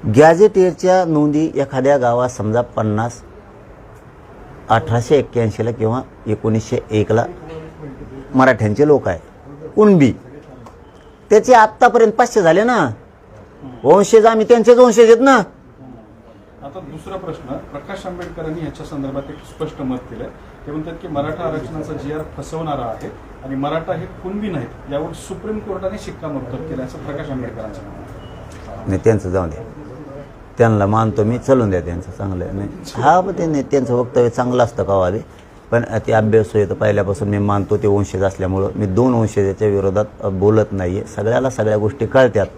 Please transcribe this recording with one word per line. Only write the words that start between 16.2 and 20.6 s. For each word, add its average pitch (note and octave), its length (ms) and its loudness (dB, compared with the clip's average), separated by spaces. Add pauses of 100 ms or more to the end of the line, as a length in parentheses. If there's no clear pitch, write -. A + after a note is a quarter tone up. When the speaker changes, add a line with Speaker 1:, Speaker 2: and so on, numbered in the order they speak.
Speaker 2:
आता F#3 160 -14
दुसरा D#3 360 -14
प्रश्न, E3 380 -10
प्रकाश C#3+ 520 -12
आंबेडकरांनी E3+ 560 -10
याच्या C#3+ 240 -12
संदर्भात C3+ 440 -8
एक C#3+ 60 -14
स्पष्ट - 460 -12
मत B2+ 160 -4 (120)
दिलंय. A#2 180 -12 (400)